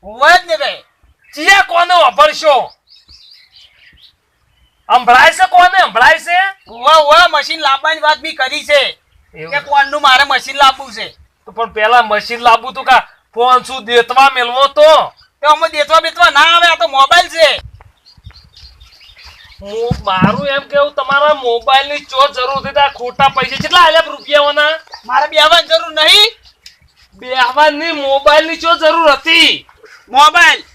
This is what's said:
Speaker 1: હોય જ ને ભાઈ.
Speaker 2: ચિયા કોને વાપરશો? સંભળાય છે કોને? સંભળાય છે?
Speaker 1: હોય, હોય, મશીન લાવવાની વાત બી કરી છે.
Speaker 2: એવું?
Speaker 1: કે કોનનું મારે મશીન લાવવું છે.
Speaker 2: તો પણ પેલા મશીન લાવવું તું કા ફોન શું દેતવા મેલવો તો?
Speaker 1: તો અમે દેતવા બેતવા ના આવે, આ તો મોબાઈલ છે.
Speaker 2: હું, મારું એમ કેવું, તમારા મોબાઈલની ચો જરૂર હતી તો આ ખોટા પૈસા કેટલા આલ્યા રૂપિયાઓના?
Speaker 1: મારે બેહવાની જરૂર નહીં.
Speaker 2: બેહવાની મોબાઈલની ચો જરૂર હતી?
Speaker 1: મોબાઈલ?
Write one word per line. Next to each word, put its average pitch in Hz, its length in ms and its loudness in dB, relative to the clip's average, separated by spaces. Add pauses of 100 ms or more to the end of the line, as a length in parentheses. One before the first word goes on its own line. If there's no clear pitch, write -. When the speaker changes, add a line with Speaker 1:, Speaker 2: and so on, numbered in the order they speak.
Speaker 1:
હોય 262 340 2
જ 349 80 -4
ને 330 120 -6
ભાઈ. 214 260 -8 (500)
Speaker 2:
ચિયા 370 280 0
કોને 349 320 -2
વાપરશો? 294 800 0 (2250)
સંભળાય 254 360 4
છે 370 160 0
કોને? 359 340 2
સંભળાય 302 380 2
છે? 370 500 -4
Speaker 1:
હોય, 277 340 2
હોય, 320 280 4
મશીન 311 280 -4
લાવવાની 302 400 -2
વાત 302 180 0
બી 311 160 -12
કરી 262 320 -8
છે. 269 340 -2 (340)
Speaker 2:
એવું? 165 200 -14
Speaker 1:
કે 285 60 -4
કોનનું 277 420 -2
મારે 269 260 2
મશીન 269 280 -6
લાવવું 269 380 0
છે. 208 160 -12 (360)
Speaker 2:
તો 208 60 -20
પણ 214 220 -8
પેલા 220 280 0
મશીન 214 380 -6
લાવવું 233 340 0
તું 262 100 -12
કા 240 240 0 (260)
ફોન 247 300 0
શું 254 220 -14
દેતવા 240 480 2
મેલવો 254 340 -2
તો? 294 460 4 (280)
Speaker 1:
તો 285 60 -2
અમે 311 220 0
દેતવા 311 300 0
બેતવા 330 300 0
ના 285 100 0
આવે, 339 280 2
આ 330 80 2
તો 330 120 -4
મોબાઈલ 285 420 2
છે. 294 320 0 (2000)
Speaker 2:
હું, 220 280 -8 (140)
મારું 202 440 -2
એમ 277 120 -4
કેવું, 285 340 -2
તમારા 285 400 0
મોબાઈલની 269 680 -2
ચો 277 280 -2
જરૂર 269 380 -6
હતી 277 80 -12
તો 294 60 0
આ 277 100 -2
ખોટા 247 380 -4
પૈસા 262 280 -4
કેટલા 302 240 -2
આલ્યા 320 220 4
રૂપિયાઓના? 294 680 -2 (360)
Speaker 1:
મારે 269 220 -2
બેહવાની 311 400 2
જરૂર 330 260 -2
નહીં. 359 340 0 (840)
Speaker 2:
બેહવાની 262 800 -2
મોબાઈલની 294 680 0
ચો 330 200 -2
જરૂર 320 340 2
હતી? 294 560 0 (420)
Speaker 1:
મોબાઈલ? 294 540 2 (120)